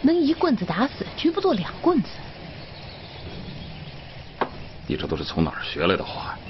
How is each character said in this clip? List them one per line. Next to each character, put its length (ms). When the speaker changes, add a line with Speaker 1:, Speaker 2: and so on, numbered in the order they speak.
Speaker 1:
能 120
一 180
棍 220
子 80
打 220
死， 180
绝 140
不 100
做 140
两 260
棍 180
子。 100
Speaker 2:
你 80
这 120
都 100
是 60
从 200
哪 60
儿 140
学 240
来 100
的 60
话？ 340